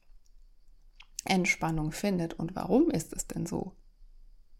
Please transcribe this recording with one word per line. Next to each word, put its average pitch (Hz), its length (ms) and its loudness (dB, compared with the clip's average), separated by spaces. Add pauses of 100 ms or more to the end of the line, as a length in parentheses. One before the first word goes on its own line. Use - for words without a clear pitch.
(1200)
Entspannung 160 680 2
findet. 175 420 0
Und 170 220 -6
warum 247 340 4
ist - 220 -2
es - 160 -8
denn 160 180 -4
so? - 300 -4 (840)